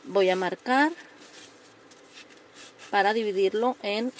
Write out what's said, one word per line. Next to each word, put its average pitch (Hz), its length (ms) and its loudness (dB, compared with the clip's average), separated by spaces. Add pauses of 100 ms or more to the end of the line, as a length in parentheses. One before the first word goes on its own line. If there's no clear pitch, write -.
Voy 185 260 4
a 180 40 0
marcar 247 560 0 (2000)
para 202 240 2
dividirlo 214 720 0
en 220 360 -4